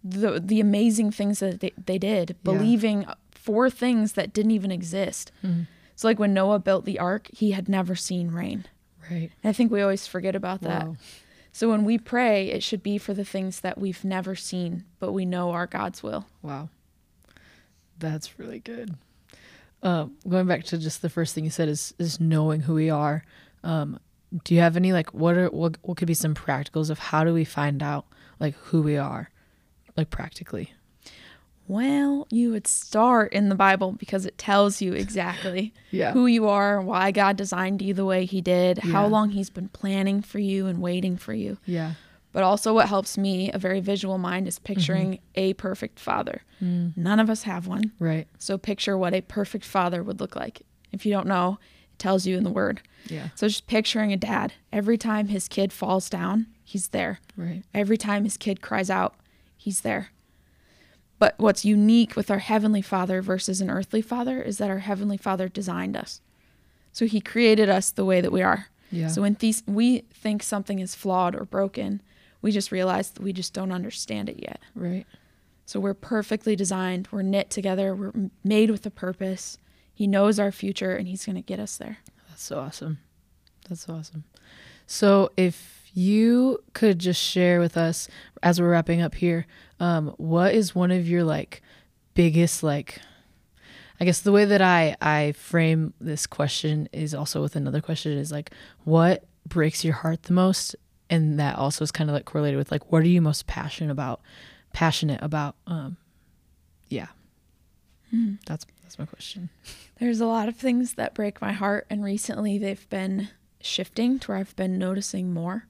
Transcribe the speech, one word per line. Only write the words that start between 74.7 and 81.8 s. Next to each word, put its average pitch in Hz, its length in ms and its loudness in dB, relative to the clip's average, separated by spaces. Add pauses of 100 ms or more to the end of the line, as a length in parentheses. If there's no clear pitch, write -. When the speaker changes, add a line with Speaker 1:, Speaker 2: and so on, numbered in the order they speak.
Speaker 2:
Right. 180 320 -6 (600)
Speaker 1:
So 202 160 -6
we're 196 120 -2
perfectly 214 640 -2
designed. 185 560 -2
We're 202 100 -4
knit 190 280 0
together. 196 440 -2
We're 196 220 -6
m-, 190 160 -4 (140)
made 214 260 6
with 208 140 -4
a 208 60 -6
purpose. 185 640 -8 (360)
He 202 140 0
knows 202 320 6
our 202 140 0
future, 190 420 -4
and 196 100 -4
he's 185 200 -8
gonna 185 160 -6
get 190 180 -8
us 208 160 -8
there. - 220 -12 (320)